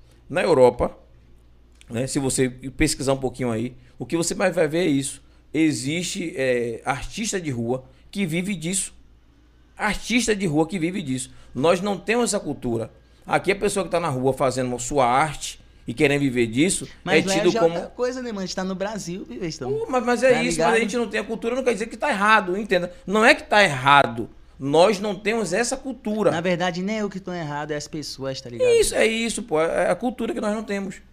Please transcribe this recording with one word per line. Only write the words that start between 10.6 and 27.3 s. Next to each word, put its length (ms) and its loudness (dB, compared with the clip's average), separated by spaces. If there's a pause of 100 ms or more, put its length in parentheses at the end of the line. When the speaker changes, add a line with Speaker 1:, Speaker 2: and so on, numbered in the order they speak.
Speaker 1:
que 120 -6
vive 240 -4
disso. 280 -6 (240)
Nós 260 2
não 180 -2
temos 320 0
essa 100 -2
cultura. 500 -6 (360)
Aqui 240 0
a 60 0
pessoa 280 -2
que 60 -10
tá 80 0
na 100 -2
rua 240 2
fazendo 460 -2
sua 280 2
arte 520 0 (280)
e 80 -6
querendo 260 4
viver 260 2
disso 400 0 (160)
Speaker 2:
Mas 220 2
Speaker 1:
é 40 -2
Speaker 2:
lá 60 0
Speaker 1:
tido 160 4
Speaker 2:
já 100 2
Speaker 1:
como 140 4
Speaker 2:
outra 160 -6
coisa, 320 -4
né, 60 -8
mano? 120 -6
A 60 -4
gente 100 -10
tá 80 -2
no 100 -4
Brasil, 520 -8
Pivetão. 460 -6
Speaker 1:
Pô, 160 -4
mas, 160 -2
mas 180 0
é 120 6
Speaker 2:
Tá 80 2
Speaker 1:
isso, 100 0
Speaker 2:
ligado? 180 2
Speaker 1:
mas 80 4
a 40 2
gente 140 -2
não 120 -2
tem 120 -4
a 40 -6
cultura, 320 -4
não 80 -2
quer 80 2
dizer 140 -4
que 100 -12
tá 140 -2
errado, 460 4
entenda. 360 -2 (140)
Não 180 4
é 100 8
que 100 -4
tá 200 4
errado. 640 4 (360)
Nós 340 6
não 160 -4
temos 380 -2
essa 240 0
cultura. 540 -2
Speaker 2:
Na 100 0
verdade, 420 -2
nem 160 -4
eu 120 -4
que 100 -12
tô 120 -10